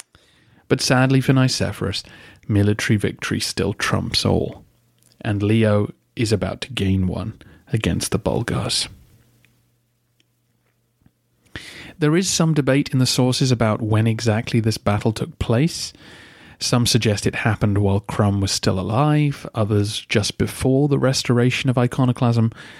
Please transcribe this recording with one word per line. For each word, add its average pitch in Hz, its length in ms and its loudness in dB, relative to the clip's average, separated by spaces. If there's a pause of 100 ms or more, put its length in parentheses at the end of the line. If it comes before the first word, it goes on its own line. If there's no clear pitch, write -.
(680)
But - 140 0
sadly 131 400 2
for 135 120 2
Nicephorus, 98 720 0 (440)
military 104 500 2
victory - 420 -4
still - 340 -4
trumps - 520 -2
all, - 400 -2 (560)
and 101 220 -2
Leo 104 500 2 (220)
is 113 180 -2
about 95 280 -2
to - 120 -10
gain 95 320 0
one 90 340 -6 (320)
against 110 400 -2
the - 60 2
Bulgars. - 720 -4 (3000)
There 151 180 2
is 185 100 0
some 160 280 2
debate 139 340 2
in 139 80 0
the 127 80 4
sources 127 460 2
about 113 300 0
when 110 260 2
exactly 113 520 0
this 110 200 0
battle 104 340 0
took - 240 -8
place. - 560 -2 (640)
Some 120 260 0
suggest 110 420 0
it - 80 -2
happened 104 440 0
while 101 200 2
Crum 101 400 0
was 98 120 0
still - 280 -2
alive, 143 760 0
others 104 540 -2
just - 300 -2
before 131 500 0
the 139 120 0
restoration 127 680 0
of 123 80 0
iconoclasm. 123 720 2 (280)